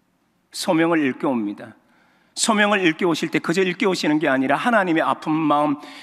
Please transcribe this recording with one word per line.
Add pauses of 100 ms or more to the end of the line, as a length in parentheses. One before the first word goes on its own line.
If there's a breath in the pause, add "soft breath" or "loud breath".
(520)
소명을
일깨웁니다. (600 soft breath)
소명을
일깨우실
때
그저
일깨우시는
게
아니라
하나님의
아픈
마음, (260 loud breath)